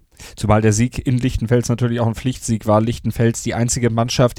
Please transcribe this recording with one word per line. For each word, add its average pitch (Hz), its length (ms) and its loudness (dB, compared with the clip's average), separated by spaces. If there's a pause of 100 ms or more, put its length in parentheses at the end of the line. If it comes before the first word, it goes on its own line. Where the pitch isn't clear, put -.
(340)
Zumal 107 280 2
der 110 100 6
Sieg 117 340 -2
in 127 120 2
Lichtenfels 120 500 0
natürlich 120 320 0
auch 117 60 0
ein 113 80 0
Pflichtsieg 117 520 -4
war. 107 140 4
Lichtenfels 117 600 -2
die 120 100 -4
einzige 120 380 -2
Mannschaft 120 480 0